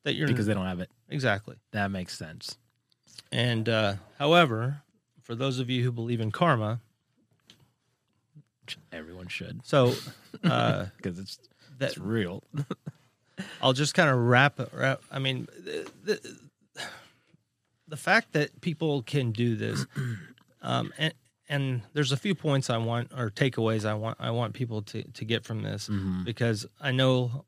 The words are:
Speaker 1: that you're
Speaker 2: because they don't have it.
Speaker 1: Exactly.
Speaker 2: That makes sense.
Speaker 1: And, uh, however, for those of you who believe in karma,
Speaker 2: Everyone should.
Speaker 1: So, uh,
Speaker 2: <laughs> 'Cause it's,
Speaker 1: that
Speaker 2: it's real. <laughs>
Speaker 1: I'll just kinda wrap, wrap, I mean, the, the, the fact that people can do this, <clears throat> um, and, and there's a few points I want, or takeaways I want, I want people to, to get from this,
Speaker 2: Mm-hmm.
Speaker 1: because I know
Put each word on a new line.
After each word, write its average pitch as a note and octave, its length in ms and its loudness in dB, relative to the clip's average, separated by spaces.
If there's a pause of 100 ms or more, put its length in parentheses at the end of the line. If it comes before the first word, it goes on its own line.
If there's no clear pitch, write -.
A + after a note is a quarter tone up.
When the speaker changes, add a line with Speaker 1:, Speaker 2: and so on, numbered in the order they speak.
Speaker 1:
that D3 100 -2
you're D3+ 140 0
Speaker 2:
because A#2 180 2
they G#2+ 80 2
don't F#2+ 100 -2
have F2+ 160 -4
it. F2+ 100 -10 (200)
Speaker 1:
Exactly. A2+ 460 -2 (160)
Speaker 2:
That G2+ 180 -2
makes F#2 260 -6
sense. - 400 -12 (760)
Speaker 1:
And, A#2 380 2
uh, A2 260 4 (240)
however, C#3+ 640 4 (400)
for A#2 120 -10
those B2+ 240 -2
of B2 100 -4
you B2+ 160 0
who B2 80 2
believe A#2 280 -2
in A2 100 0
karma, A#2 500 2 (2000)
Speaker 2:
Everyone F2 340 -12
should. - 400 -10
Speaker 1:
So, C3 280 6 (500)
uh, A#2 500 4
Speaker 2:
<laughs> - 80 -20
'Cause F2+ 160 -6
it's, F#2+ 200 -12 (400)
Speaker 1:
that - 120 -2
Speaker 2:
it's - 80 -10
real. G2+ 460 -2 (100)
<laughs> - 1080 -10
Speaker 1:
I'll C3 100 6
just C#3+ 220 0
kinda D3+ 200 6
wrap, B2 460 6 (120)
wrap, C3 380 -2
I - 80 -6
mean, C3 300 -4 (100)
the, D2+ 320 -8 (140)
the, - 320 -6 (1500)
the D#3 80 -10
fact G#3 380 2
that - 260 0
people D3 420 -2
can B2 300 0
do A#2 240 2
this, A2 300 -2 (380)
<clears throat> - 380 -20
um, B2 360 -4
and, D#3 140 -2 (360)
and C3+ 340 0 (120)
there's C#3+ 180 0
a C#3 40 0
few G3 200 0
points C#3 340 0
I A#2 60 2
want, A#2 400 -2
or A#2+ 120 -2
takeaways A2+ 560 0
I G#2+ 100 0
want, G#2+ 260 -6
I A#2+ 100 -4
want A#2 240 -2
people A2+ 280 -6
to, G#2 200 -10
to - 220 -12
get A2 200 -2
from A2 180 -6
this, G#2 260 -6
Speaker 2:
Mm-hmm. F#2+ 340 -2
Speaker 1:
because A2+ 420 -2 (160)
I C3+ 120 -2
know B2+ 560 2